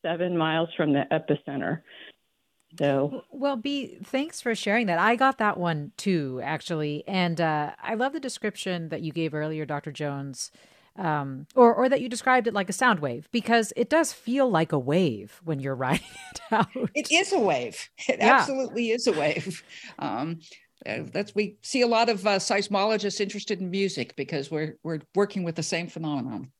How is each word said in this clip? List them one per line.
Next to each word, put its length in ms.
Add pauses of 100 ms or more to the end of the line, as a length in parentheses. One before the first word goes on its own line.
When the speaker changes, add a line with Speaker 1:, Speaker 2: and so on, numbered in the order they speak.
Speaker 1:
seven 340
miles 400
from 160
the 180
epicenter. 680 (960)
So. 80 (220)
Speaker 2:
W-, 140 (100)
well, 240
B, 480
thanks 380
for 120
sharing 340
that. 120
I 160
got 240
that 180
one 400
too, 460
actually. 640
And, 340
uh, 300 (100)
I 140
love 180
the 60
description 680
that 120
you 100
gave 220
earlier, 320
Doctor 260
Jones, 600 (440)
um, 600
or, 180
or 140
that 140
you 80
described 360
it 80
like 160
a 40
sound 260
wave, 320
because 460
it 120
does 220
feel 380
like 240
a 60
wave 680
when 140
you're 160
<laughs> 120
riding 180 (260)
it 100 (100)
out. 160 (260)
Speaker 3:
It 180
is 220
a 60
wave. 500 (180)
It 120
Speaker 2:
Yeah. 160
Speaker 3:
absolutely 560
is 160
a 60
wave. 500 (340)
Um, 440 (440)
uh, 260
that's, 220
we 280
see 200
a 60
lot 220
of, 180
uh, 100
seismologists 840
interested 400
in 100
music 440
because 360
we're, 320
we're 160 (160)
working 280
with 120
the 80
same 240
phenomenon. 720